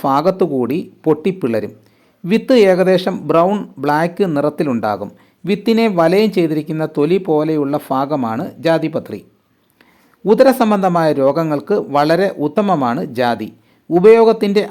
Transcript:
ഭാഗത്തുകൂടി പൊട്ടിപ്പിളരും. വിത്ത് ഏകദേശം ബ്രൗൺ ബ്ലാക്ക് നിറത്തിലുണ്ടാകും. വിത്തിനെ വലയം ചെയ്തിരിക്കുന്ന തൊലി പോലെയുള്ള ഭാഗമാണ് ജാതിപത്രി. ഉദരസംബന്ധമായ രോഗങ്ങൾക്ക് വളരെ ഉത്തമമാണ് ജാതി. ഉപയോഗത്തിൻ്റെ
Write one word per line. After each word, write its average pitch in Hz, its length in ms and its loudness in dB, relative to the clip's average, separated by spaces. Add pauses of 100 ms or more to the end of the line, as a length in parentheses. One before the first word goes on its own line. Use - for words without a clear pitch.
ഭാഗത്തുകൂടി 147 760 -2 (280)
പൊട്ടിപ്പിളരും. 147 640 -2 (600)
വിത്ത് 226 240 2 (140)
ഏകദേശം 185 460 2 (140)
ബ്രൗൺ 170 280 2 (260)
ബ്ലാക്ക് 165 420 -2 (100)
നിറത്തിലുണ്ടാകും. 117 760 -2 (400)
വിത്തിനെ 220 360 0 (120)
വലയം 180 380 2
ചെയ്തിരിക്കുന്ന 156 480 -2 (140)
തൊലി 156 280 2
പോലെയുള്ള 151 500 0 (140)
ഭാഗമാണ് 135 560 -4 (200)
ജാതിപത്രി. 156 540 -2 (1120)
ഉദരസംബന്ധമായ 208 800 2 (120)
രോഗങ്ങൾക്ക് 147 560 0 (200)
വളരെ 165 320 2 (180)
ഉത്തമമാണ് 147 560 -2 (160)
ജാതി. 117 300 -2 (400)
ഉപയോഗത്തിൻ്റെ 214 800 4